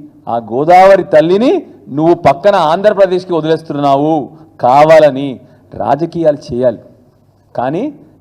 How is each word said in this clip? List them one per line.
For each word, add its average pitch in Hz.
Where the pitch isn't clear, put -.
ఆ 113
గోదావరి 180
తల్లిని 180
నువ్వు 165
పక్కన 202
ఆంధ్రప్రదేశ్కి 185
వదిలేస్తున్నావు 151
కావాలని. 143
రాజకీయాలు 147
చేయాలి, 120
కానీ 139